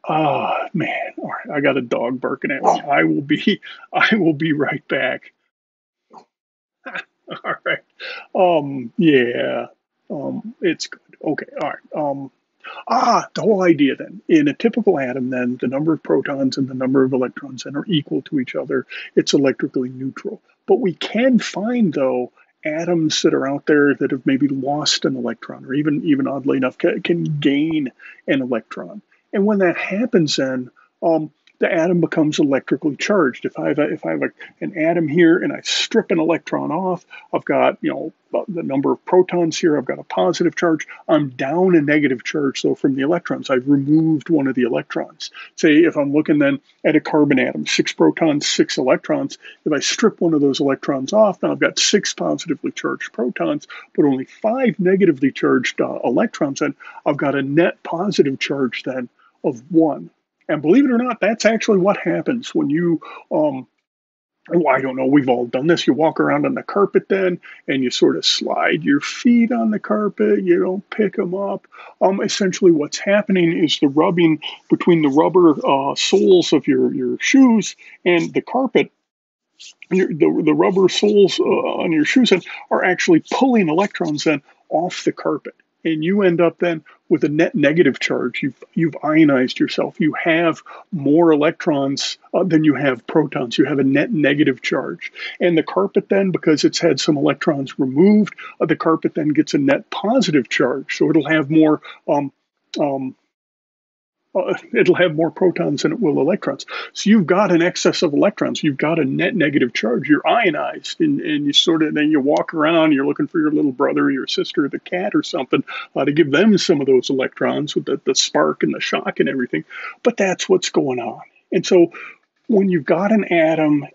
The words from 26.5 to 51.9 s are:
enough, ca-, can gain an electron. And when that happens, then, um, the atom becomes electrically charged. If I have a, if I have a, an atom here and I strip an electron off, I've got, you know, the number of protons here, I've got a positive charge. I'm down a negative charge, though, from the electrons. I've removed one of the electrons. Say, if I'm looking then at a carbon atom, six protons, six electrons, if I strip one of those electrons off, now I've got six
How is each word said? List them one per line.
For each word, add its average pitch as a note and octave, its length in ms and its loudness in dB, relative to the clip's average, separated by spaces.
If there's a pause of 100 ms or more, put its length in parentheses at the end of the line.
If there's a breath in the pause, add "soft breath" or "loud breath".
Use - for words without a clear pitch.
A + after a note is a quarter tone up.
enough, C3 200 -2
ca-, - 240 0
can E3+ 220 -2 (160)
gain D3 540 0 (340 loud breath)
an C3+ 140 0
electron. G#2+ 600 -8 (320)
And G3 120 2
when G#3 140 2
that F3 180 2
happens, F#3+ 580 0
then, C3 360 -4 (300 soft breath)
um, D#3+ 300 0 (280)
the - 120 0
atom F3 300 2
becomes D3+ 380 0
electrically C#3 580 0
charged. E3 480 0
If - 120 -6
I D#3+ 120 -4
have D#3 100 0
a, - 140 0
if - 120 -10
I E3 60 -4
have C#3+ 120 -4
a, - 80 -4 (280 loud breath)
an D3 180 -8
atom E3 300 0
here E3 300 6
and - 160 -4
I - 80 -12
strip - 500 -2
an F3 80 2
electron D3+ 520 -2
off, F3+ 340 -4 (260 loud breath)
I've - 140 -4
got, C3 340 2
you D3 140 -4
know, - 560 -8
the E3 140 -6
number C#3 280 -2
of - 140 -4
protons F3 520 2
here, D3+ 200 2
I've B2+ 80 -4
got C#3+ 140 -6
a - 40 -16
positive F3+ 520 0
charge. D#3+ 320 0 (200 loud breath)
I'm D3+ 220 2
down D#3+ 480 2
a D3+ 40 6
negative C#3+ 440 0
charge, C#3+ 360 -4
though, C#3 140 0
from C#3 200 0
the C3+ 80 -2
electrons. C#3+ 460 -4
I've C3 200 0
removed D3+ 600 2
one C#3+ 180 2
of B2+ 80 -2
the B2 80 2
electrons. - 680 -6 (240 loud breath)
Say, D3+ 220 4
if D#3+ 180 4
I'm C#3+ 160 -2
looking D3+ 280 2
then C#3 200 2 (240)
at D#3 140 2
a - 20 6
carbon C#3+ 400 2
atom, C3 280 -4
six - 260 -2
protons, D3+ 560 2
six - 280 0
electrons, C#3+ 600 -2 (260 loud breath)
if D3+ 80 -2
I C#3+ 80 0
strip - 400 0
one E3+ 140 2
of C#3+ 80 2
those C#3 180 2
electrons C3+ 540 -2
off, G#3 280 4
now D#3 120 -2
I've C#3+ 60 -6
got - 200 0
six - 340 0